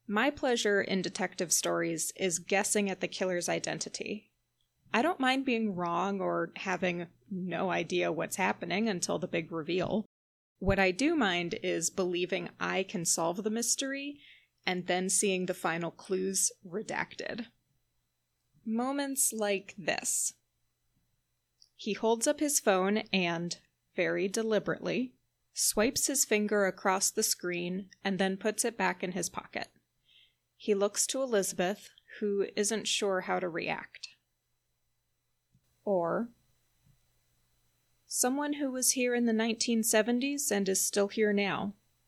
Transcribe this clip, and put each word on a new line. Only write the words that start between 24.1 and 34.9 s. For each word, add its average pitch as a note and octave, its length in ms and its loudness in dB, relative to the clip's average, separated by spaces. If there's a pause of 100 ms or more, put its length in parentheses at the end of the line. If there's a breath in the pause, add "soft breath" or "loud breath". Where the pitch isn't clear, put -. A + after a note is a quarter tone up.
deliberately, F#3 840 -2 (400)
swipes - 520 2
his C4+ 180 0
finger G#3 440 2
across F#3+ 420 0
the F3+ 140 0
screen F3 640 -2 (160)
and F#3+ 160 0
then F#3+ 180 2
puts G#3+ 260 -2
it A#3 140 -2
back F#3 260 0
in F3+ 100 -4
his F3 140 -4
pocket. - 420 -8 (840 soft breath)
He G#3 200 0
looks G3+ 320 0
to C4 160 -2
Elizabeth, G3 680 0 (300)
who G3+ 260 0 (100)
isn't G#3 320 0
sure F#3+ 340 0
how F#3 180 0
to F3+ 100 -2
react. - 600 -6 (1700)